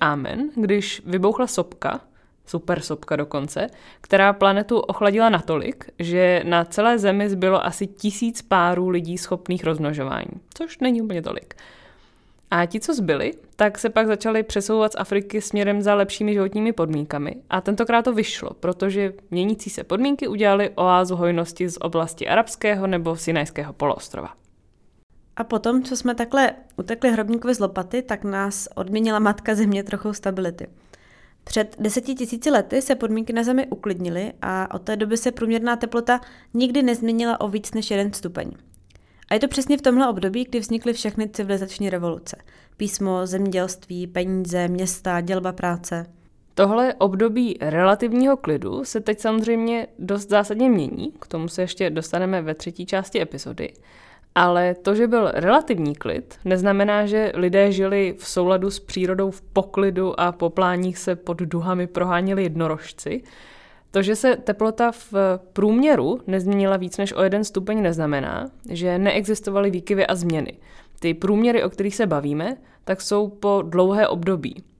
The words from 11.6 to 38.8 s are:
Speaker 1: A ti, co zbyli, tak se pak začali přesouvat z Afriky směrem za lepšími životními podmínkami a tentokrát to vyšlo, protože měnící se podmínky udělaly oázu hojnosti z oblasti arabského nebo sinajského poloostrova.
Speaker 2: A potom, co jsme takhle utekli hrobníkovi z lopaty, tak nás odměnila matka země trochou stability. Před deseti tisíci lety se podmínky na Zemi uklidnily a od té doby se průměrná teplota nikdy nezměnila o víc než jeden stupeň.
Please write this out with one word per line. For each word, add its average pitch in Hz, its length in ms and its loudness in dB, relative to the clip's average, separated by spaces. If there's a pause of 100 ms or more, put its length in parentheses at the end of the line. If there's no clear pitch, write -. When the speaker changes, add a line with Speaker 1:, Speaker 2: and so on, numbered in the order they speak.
Speaker 1:
A 175 140 2
ti, 190 140 -4
co 320 140 -2
zbyli, 202 400 0 (220)
tak 208 220 2
se 233 120 -2
pak 226 180 2
začali 220 360 0
přesouvat 214 500 2
z - 60 -6
Afriky 202 420 -2
směrem 208 400 0
za 202 140 4
lepšími 208 380 2
životními 208 400 0
podmínkami 151 640 -2 (140)
a 185 120 0
tentokrát 226 400 2
to 247 120 0
vyšlo, - 360 -4 (100)
protože 190 540 -2 (180)
měnící 202 380 -2
se - 140 -10
podmínky 269 440 -2
udělaly 202 480 2
oázu 180 400 4
hojnosti 170 540 0
z 165 120 -8
oblasti 165 460 -4
arabského 208 600 0
nebo 170 280 0
sinajského 151 580 -4
poloostrova. - 560 -4 (1080)
Speaker 2:
A 233 80 -6
potom, 233 400 0
co 254 140 -6
jsme 240 180 -2
takhle 240 360 2 (260)
utekli 233 340 0
hrobníkovi 233 440 0
z - 40 -4
lopaty, 190 420 -2
tak 233 220 -6
nás 196 520 -4
odměnila 214 440 0
matka 214 360 2
země 202 280 2
trochou 208 300 -6
stability. 190 540 -6 (760)
Před 214 360 -2
deseti 254 360 -2
tisíci 240 360 -2
lety 247 300 2
se 262 140 0
podmínky 226 380 -2
na 233 100 0
Zemi 254 240 0
uklidnily 180 720 -4
a 185 320 -4
od - 80 -10
té 214 140 -4
doby 214 220 0
se 240 140 0
průměrná 233 440 0
teplota 240 460 0 (320)
nikdy 247 300 2
nezměnila 233 580 0
o 208 60 0
víc 208 260 -6
než 220 180 -4
jeden 202 220 0
stupeň. - 380 -8 (760)